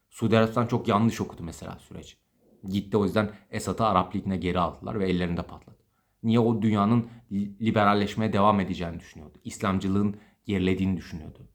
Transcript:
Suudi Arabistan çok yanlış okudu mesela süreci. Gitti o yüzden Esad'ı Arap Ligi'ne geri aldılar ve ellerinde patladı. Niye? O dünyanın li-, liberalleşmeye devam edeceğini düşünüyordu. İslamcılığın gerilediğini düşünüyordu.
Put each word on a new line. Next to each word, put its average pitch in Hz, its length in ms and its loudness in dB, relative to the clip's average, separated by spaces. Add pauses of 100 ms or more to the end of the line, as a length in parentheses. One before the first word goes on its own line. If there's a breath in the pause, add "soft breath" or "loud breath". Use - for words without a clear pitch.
Suudi 113 280 0
Arabistan 113 300 2
çok 113 200 -2
yanlış 110 340 2
okudu - 220 -8
mesela 85 360 -12
süreci. - 360 -18 (480)
Gitti 101 340 -2
o 104 80 4
yüzden 101 300 0 (160 loud breath)
Esad'ı 107 340 -4
Arap 92 300 2
Ligi'ne 95 220 -2
geri 90 220 -2
aldılar 85 400 -4
ve 95 100 0
ellerinde 87 340 0
patladı. - 340 -20 (460)
Niye? 113 160 4
O 113 220 2
dünyanın 110 480 2 (220 loud breath)
li-, 101 340 -4
liberalleşmeye 104 680 2
devam 101 260 4
edeceğini 85 400 -4
düşünüyordu. - 440 -20
İslamcılığın 101 720 -2 (300 loud breath)
gerilediğini 95 520 0
düşünüyordu. 82 580 -14